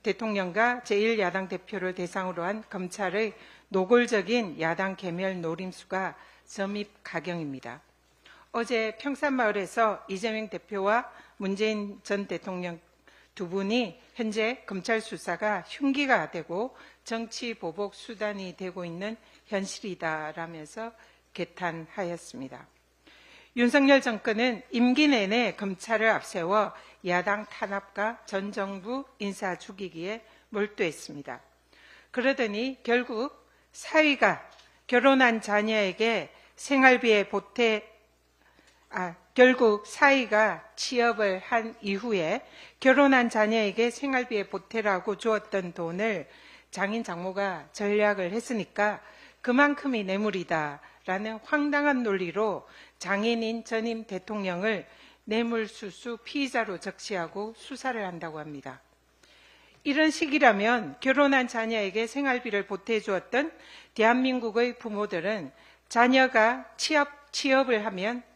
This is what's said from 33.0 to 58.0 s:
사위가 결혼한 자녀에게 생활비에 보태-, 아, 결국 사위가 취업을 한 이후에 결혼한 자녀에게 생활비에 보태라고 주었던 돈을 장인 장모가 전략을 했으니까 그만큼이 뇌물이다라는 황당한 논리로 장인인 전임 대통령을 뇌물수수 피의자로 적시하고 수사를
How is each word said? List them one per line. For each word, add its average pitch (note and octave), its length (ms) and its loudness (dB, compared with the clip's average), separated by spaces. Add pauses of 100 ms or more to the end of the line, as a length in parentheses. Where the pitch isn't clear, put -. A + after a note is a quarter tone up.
사위가 C4+ 800 2 (380)
결혼한 B3 520 6
자녀에게 G#3 920 0 (240)
생활비에 B3 720 6
보태-, G#3+ 600 0 (1000)
아, F3+ 240 -6 (200)
결국 B3 520 6
사위가 G#3+ 880 2
취업을 A3 640 0
한 A3+ 420 -2
이후에 G3 600 -2 (360)
결혼한 C4 500 6
자녀에게 A3 600 2
생활비에 B3 580 -4
보태라고 G3+ 720 -2
주었던 G3+ 560 -2
돈을 F3+ 540 -4 (440)
장인 G#3 320 -2
장모가 F3+ 680 -4
전략을 G#3 600 2
했으니까 G#3 680 -2 (400)
그만큼이 C4+ 640 2
뇌물이다라는 F#3+ 1400 -4
황당한 D4 580 0
논리로 F#3+ 640 -2 (300)
장인인 A3 680 -2
전임 A3+ 400 -4
대통령을 F#3+ 800 -4 (400)
뇌물수수 A3+ 1000 -4
피의자로 A#3 560 -4
적시하고 G3 760 -8
수사를 B3 480 -6